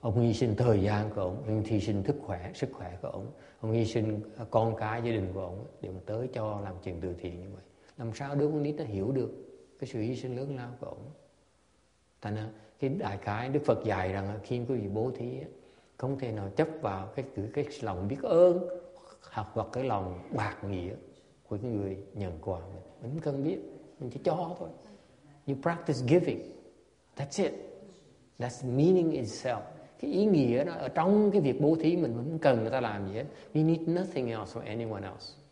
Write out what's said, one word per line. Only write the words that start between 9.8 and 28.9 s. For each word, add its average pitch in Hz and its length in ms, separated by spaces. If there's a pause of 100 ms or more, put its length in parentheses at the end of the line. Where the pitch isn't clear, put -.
cái 127 80
sự 113 120
hy 117 160
sinh 123 200
lớn 139 200
lao 120 240
của - 80
ông? - 240 (1120)
Thành 104 140
ra 107 120 (320)
cái 139 100
đại 101 280
khái 110 320
Đức 143 160
Phật 110 200
dạy 95 280
rằng, 98 140
à, 104 160
khi 123 140
quý 120 180
vị 104 180
bố 113 220
thí 123 240
á, 151 80 (500)
không 135 220
thể 123 120
nào 101 240
chấp 156 120 (140)
vào 95 340
cái, - 100 (100)
cái, 110 180
cái 147 120 (160)
lòng 98 260
biết 131 140
ơn 180 460 (640)
hoặc, 107 220
hoặc 107 200
cái 127 100
lòng 95 360 (120)
bạc 101 320
nghĩa 95 300 (540)
của 104 140
cái 123 100
người 98 260 (160)
nhận 90 280
quà 92 180
mình. - 240 (180)
Mình 123 100
không 160 80
cần 139 240
biết, 170 160 (400)
mình 127 100
chỉ 123 140
cho 175 360
thôi. 170 100 (800)
You 139 140
practice 165 460
giving. 147 320 (800)
That's 143 260
it. 151 100 (840)
That's 123 240
meaning 160 480